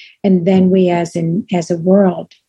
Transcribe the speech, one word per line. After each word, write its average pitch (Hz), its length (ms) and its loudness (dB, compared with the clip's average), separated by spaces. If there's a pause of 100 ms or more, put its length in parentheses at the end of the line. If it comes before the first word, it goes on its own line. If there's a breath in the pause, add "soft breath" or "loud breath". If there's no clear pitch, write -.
(240 loud breath)
And 185 240 2
then 185 240 2
we 185 180 2
as 170 260 -4
in, 170 380 -4
as 170 160 -4
a 175 80 -2
world 175 560 0 (160)